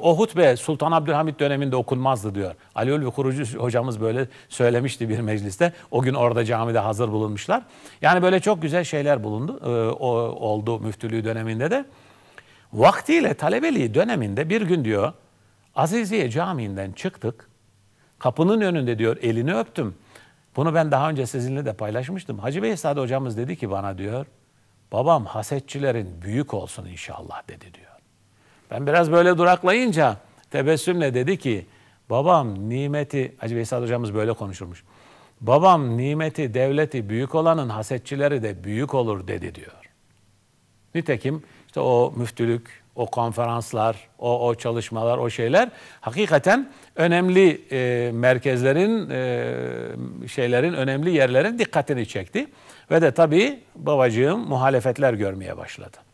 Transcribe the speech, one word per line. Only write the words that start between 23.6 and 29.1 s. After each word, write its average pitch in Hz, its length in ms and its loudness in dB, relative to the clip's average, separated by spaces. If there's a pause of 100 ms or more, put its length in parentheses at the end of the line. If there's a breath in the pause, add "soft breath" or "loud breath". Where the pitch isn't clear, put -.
bana 98 260 -6
diyor, 110 280 -6 (680)
"Babam 131 340 2
hasetçilerin 117 960 -4
büyük 113 320 -4
olsun - 320 -8
inşallah." - 600 -14
dedi 87 260 -20
diyor. - 140 -20 (840 soft breath)
Ben 131 160 -6
biraz 160 240 4